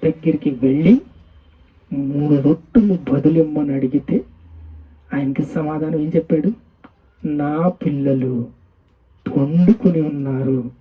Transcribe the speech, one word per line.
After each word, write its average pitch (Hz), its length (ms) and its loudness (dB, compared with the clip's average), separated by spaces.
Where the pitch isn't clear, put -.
దగ్గరికి 156 460 0
వెళ్ళి 143 520 4
మూడు 143 480 0
రొట్టెలు 175 720 2
బదులిమ్మని 151 600 2
అడిగితే 139 500 -2
ఆయనకి 139 300 -2
సమాధానం 156 560 -4
ఏం 156 160 -4
చెప్పాడు? 165 360 -2
"నా 151 420 -2
పిల్లలు 135 800 -4
పండుకుని 170 640 2
ఉన్నారు 135 800 -2